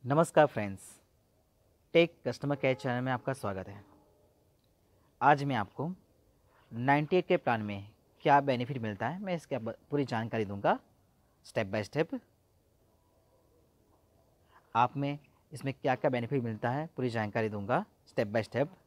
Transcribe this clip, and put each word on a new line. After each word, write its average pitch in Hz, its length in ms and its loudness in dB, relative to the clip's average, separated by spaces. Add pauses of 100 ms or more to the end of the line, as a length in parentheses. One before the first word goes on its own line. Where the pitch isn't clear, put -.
नमस्कार 151 380 6
फ्रेंड्स, 101 340 -4 (1120)
टेक 170 180 6 (140)
कस्टमर 143 300 -4
केयर 131 180 2
चैनल 123 300 -4
में 131 80 -2
आपका 127 200 -4
स्वागत 98 360 -6
है। 104 140 -18 (1400)
आज 143 240 6
मैं 139 120 0
आपको 113 320 -4 (840)
नाइंटी 143 440 2
एट 180 100 2
के 180 100 4
प्लान 117 260 0
में 101 260 -8 (360)
क्या 143 160 6
बेनिफिट 131 380 -2
मिलता 110 300 -4
है, 175 120 -6
मैं 190 140 -4
इसके 151 200 -6
अब 113 200 -6 (160)
पूरी 143 140 0
जानकारी 113 400 -2
दूंगा 101 340 0 (680)
step 101 260 -4
by 107 120 -2
step। 156 300 -4 (2500)
आप 120 220 2
में 143 220 -4 (340)
इसमें 135 220 -6
क्या-क्या 135 360 0
बेनिफिट 123 340 -2
मिलता 117 260 -4
है, 151 260 -4
पूरी 127 140 -2
जानकारी 110 380 -2
दूंगा 107 360 -2 (240)
step 107 240 -4
by 110 120 0
step। 135 240 -2 (180)